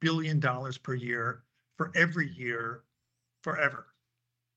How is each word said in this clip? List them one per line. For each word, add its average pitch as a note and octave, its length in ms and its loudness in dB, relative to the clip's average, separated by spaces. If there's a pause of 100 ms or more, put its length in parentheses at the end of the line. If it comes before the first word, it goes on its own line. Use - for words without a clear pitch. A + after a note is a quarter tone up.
billion D#3+ 380 2
dollars C3 400 0
per C3 160 -4
year A#2+ 480 -2 (340)
for - 200 -2
every E3 340 4
year A#2+ 520 -6 (600)
forever. C#3 440 0 (720)